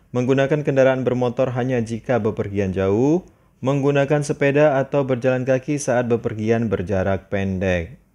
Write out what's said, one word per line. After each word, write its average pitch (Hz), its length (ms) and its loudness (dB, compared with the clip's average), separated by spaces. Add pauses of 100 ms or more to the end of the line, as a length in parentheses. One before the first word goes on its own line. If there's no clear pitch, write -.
(100)
menggunakan 135 560 0
kendaraan 131 400 2
bermotor 123 480 0
hanya 127 240 -2
jika 117 400 -2
bepergian 101 560 -2
jauh, 110 480 2 (400)
menggunakan 143 640 0
sepeda 143 560 2
atau 139 240 -2
berjalan 127 400 0
kaki 131 320 0
saat 123 320 -2
bepergian 113 560 0
berjarak 95 640 -2
pendek. 95 720 -2 (120)